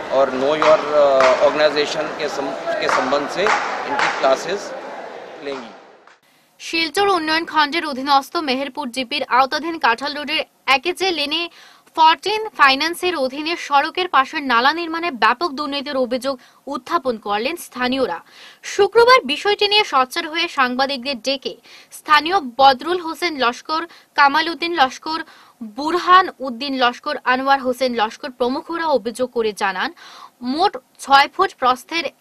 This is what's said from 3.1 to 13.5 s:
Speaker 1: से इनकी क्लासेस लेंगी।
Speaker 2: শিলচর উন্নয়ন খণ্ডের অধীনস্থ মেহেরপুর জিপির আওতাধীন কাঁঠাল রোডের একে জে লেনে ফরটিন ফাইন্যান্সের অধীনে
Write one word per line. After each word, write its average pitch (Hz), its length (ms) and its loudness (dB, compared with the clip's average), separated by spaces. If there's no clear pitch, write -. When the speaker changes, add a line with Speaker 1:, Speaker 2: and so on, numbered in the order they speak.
Speaker 1:
से 165 120 -4
इनकी - 320 -2
क्लासेस 139 540 0
लेंगी। 131 260 -10
Speaker 2:
শিলচর 330 480 -2
উন্নয়ন 330 380 0
খণ্ডের 311 400 0
অধীনস্থ 277 520 0
মেহেরপুর 277 540 -4
জিপির 262 320 -4
আওতাধীন 294 560 0
কাঁঠাল 269 340 0
রোডের 294 300 -4
একে 269 280 2
জে 370 180 -2
লেনে 311 380 -4
ফরটিন 381 540 2
ফাইন্যান্সের 311 680 2
অধীনে 294 420 -4